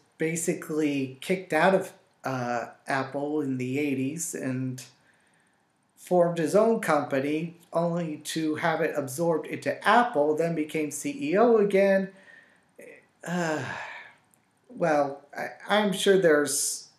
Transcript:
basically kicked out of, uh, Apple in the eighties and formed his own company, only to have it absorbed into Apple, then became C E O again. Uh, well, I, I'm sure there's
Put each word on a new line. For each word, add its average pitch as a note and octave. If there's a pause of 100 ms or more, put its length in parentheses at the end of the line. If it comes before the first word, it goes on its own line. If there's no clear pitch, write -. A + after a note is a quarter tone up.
(180)
basically D#3
kicked F#3
out F3+
of, - (300)
uh, A#2+ (180)
Apple C#3+
in C3+
the B2+
eighties C#3+
and C3 (1120)
formed E3+
his D#3
own A3
company, D3 (160)
only E3+
to D#3
have E3
it D3+
absorbed D#3
into -
Apple, D#3
then E3
became D3+
C C#3+
E F#3
O A3+
again. G3 (1120)
Uh, E3 (1080)
well, D3 (160)
I, - (200)
I'm G3+
sure G3
there's D3+